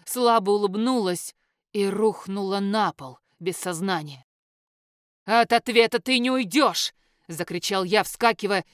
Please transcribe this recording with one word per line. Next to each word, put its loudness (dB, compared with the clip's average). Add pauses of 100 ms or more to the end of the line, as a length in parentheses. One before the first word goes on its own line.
слабо 2
улыбнулась 0 (360)
и 0
рухнула -2
на 0
пол -18 (180)
без -6
сознания. -4 (1000)
«От 2
ответа 4
ты 0
не 0
уйдешь!» 0 (360)
закричал -4
я, 2
вскакивая 0